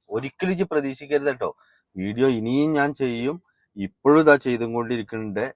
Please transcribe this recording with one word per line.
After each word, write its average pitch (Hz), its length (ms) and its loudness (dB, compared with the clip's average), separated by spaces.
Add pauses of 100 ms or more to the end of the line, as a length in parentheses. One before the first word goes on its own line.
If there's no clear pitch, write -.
(100)
ഒരിക്കലും 135 400 -4
ഇജ്ജ് 185 140 -2
പ്രതീക്ഷിക്കരുത് 143 600 -2
കേട്ടോ. 120 300 -4 (400)
വീഡിയോ 107 320 0
ഇനിയും 127 440 0
ഞാൻ 143 220 0
ചെയ്യും, 131 480 -4 (340)
ഇപ്പോഴും 139 440 2
ഇതാ 151 160 8
ചെയ്തും 117 360 -2
കൊണ്ടിരിക്കുന്നുണ്ട്, 113 840 -6